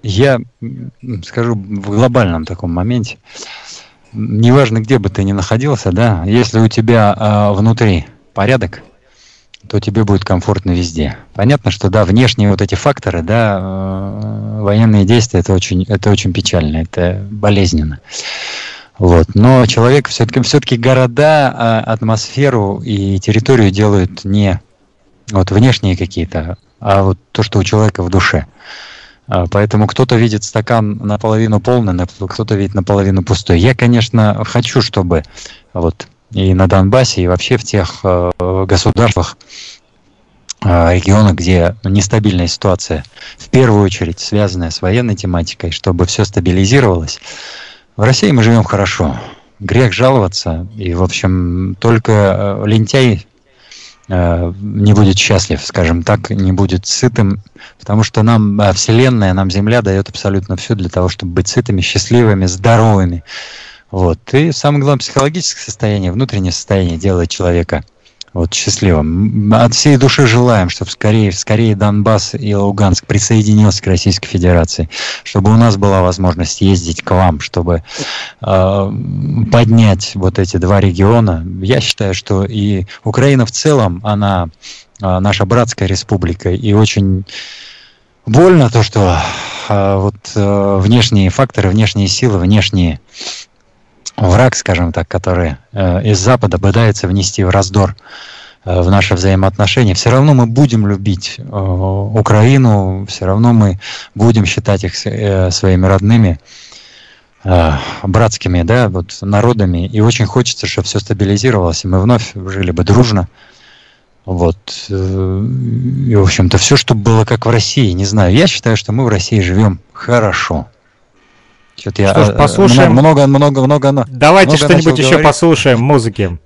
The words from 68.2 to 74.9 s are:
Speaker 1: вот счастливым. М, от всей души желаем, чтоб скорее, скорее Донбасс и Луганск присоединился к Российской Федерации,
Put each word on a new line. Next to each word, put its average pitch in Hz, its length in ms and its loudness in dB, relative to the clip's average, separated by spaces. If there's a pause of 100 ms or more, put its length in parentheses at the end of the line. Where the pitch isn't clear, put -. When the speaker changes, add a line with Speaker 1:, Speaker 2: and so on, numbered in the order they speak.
Speaker 1:
вот 85 200 -4
счастливым. 95 1000 0
М, - 20 4
от 117 200 2
всей 143 240 2
души 135 280 2
желаем, 113 440 2
чтоб - 200 -8
скорее, 107 420 0
скорее 110 440 0
Донбасс 104 580 0
и 104 200 -4
Луганск 101 520 0
присоединился 107 760 2
к - 60 -6
Российской 92 400 -2
Федерации, 87 600 0 (360)